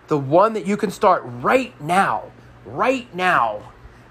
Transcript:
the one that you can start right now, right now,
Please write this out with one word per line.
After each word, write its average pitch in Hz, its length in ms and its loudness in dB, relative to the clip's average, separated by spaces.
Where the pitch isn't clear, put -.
the 156 100 0
one 170 360 2
that 208 120 -6
you 202 120 0
can 208 140 -2
start 180 340 2
right 180 560 -2
now, 151 420 0
right 220 480 -4
now, 147 460 0